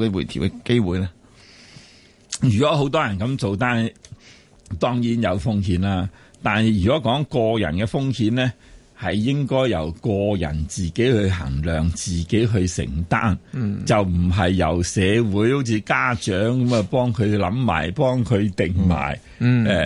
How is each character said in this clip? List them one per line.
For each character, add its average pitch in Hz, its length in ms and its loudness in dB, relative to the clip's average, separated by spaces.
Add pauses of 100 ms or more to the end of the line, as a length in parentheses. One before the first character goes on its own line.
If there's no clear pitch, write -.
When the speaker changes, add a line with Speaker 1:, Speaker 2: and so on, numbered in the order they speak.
Speaker 1:
啲 107 80 0
回 87 140 -2
調 - 200 -6
嘅 - 40 0 (160)
機 120 140 2
會 92 180 0
呢？ 90 100 -2 (1300)
Speaker 2:
如 127 240 4
果 156 100 2
好 139 100 2
多 151 160 0
人 104 160 -2
咁 123 200 -2
做， 101 180 -2
但 120 300 0
係 113 60 -6 (880)
當 120 180 0
然 120 60 -2 (200)
有 98 160 0
風 110 180 -2
險 92 240 0
啦。 92 260 0 (360)
但 107 200 2
係 107 220 2
如 113 160 4
果 - 20 -12 (100)
講 143 120 0 (300)
個 113 40 0
人 82 180 -2
嘅 107 100 -2
風 139 160 -2 (120)
險 110 180 0
呢， 127 200 0 (480)
係 92 140 -4
應 135 320 0
該 123 100 0 (120)
由 82 240 -2
個 101 460 -2
人 78 280 -2
自 - 160 -6
己 85 100 -2
去 113 360 2
衡 73 340 -2
量， 80 300 0
自 - 200 -6
己 85 120 -2 (220)
去 101 200 2
承 87 200 -4 (220)
擔， 110 280 0 (160)
Speaker 3:
嗯。 101 340 -4
Speaker 2:
就 107 160 4
唔 90 280 2
係 90 200 2
由 87 320 2
社 - 180 -2 (300)
會 107 240 2
好 139 100 -2
似 113 160 -2
家 131 360 0
長 - 180 -2 (340)
咁 123 60 2
啊， 107 160 2
幫 123 240 0
佢 104 220 0
諗 92 140 0
埋， 92 420 0
幫 127 320 0
佢 98 280 2
定 92 220 0 (120)
埋， 71 320 0 (220)
Speaker 3:
嗯。 120 240 2
Speaker 2:
誒， 110 40 0 (180)